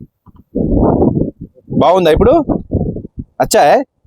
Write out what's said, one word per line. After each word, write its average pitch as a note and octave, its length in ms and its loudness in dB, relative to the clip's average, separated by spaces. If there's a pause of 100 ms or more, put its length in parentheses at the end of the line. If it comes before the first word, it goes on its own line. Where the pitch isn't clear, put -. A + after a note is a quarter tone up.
(1800)
బాగుందా E3+ 300 2
ఇప్పుడు? G3 220 4 (1080)
అచ్చా F#3 200 2
హై? E3+ 180 4 (280)